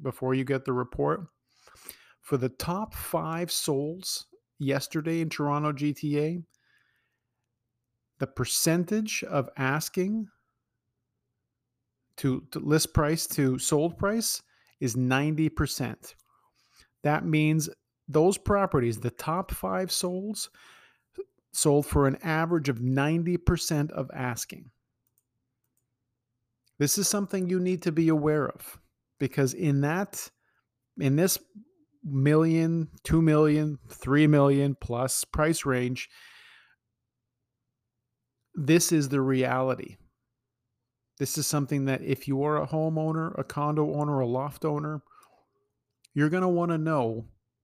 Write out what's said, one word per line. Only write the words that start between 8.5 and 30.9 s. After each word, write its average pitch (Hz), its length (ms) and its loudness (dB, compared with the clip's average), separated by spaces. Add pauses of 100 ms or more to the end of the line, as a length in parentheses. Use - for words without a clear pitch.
of 139 320 -2
asking 180 720 -2 (1900)
to, 131 340 0
to 156 80 -6
list 151 340 0
price 160 340 0
to 131 300 0
sold 156 400 0
price 214 440 -2 (400)
is 123 160 -2
ninety 147 500 0
percent. 139 680 -6 (880)
That 151 220 0
means 156 440 2 (400)
those 160 280 4
properties, 147 640 0
the 120 120 -4
top 180 400 -6
five 185 380 -4
solds, 185 600 -6 (1040)
sold 147 320 2
for 143 240 4
an 135 140 -2
average 165 440 0
of 120 140 -2
ninety 156 560 0
percent 160 540 0
of 151 220 -6
asking. 123 560 -8 (2000)
This 147 200 2
is 185 80 0
something 190 420 -2
you 185 100 2
need 180 220 0
to 175 100 -2
be 160 180 4
aware 151 400 2
of, - 300 -16 (380)
because 135 380 0
in 143 260 0
that, 170 480 -4 (720)